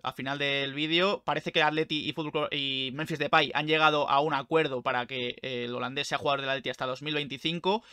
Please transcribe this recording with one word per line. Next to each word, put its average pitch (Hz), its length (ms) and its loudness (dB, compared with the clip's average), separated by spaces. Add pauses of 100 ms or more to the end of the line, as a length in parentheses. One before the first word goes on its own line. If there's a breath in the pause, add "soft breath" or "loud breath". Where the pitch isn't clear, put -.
al 131 100 -4
final 135 240 -6
del 139 380 0
vídeo, 165 500 2
parece 151 260 -2
que 160 120 4
Atleti 156 440 2
y 143 60 -2
Fútbol 151 200 -6
Club 151 180 0
y 135 420 -4
Memphis 156 260 -4
Depay 147 360 2
han 151 120 0
llegado 156 440 4
a 139 100 6
un 156 140 2
acuerdo 139 480 0
para 123 240 0
que, 127 340 -4
eh, 123 240 -4
el 120 100 -4
holandés 127 340 -4
sea 143 100 0
jugador 139 240 0
del 135 80 -2
Atleti 135 180 -2
hasta 127 160 -4
dos 127 160 -4
mil 151 140 -4
veinticinco. 160 680 -2 (100)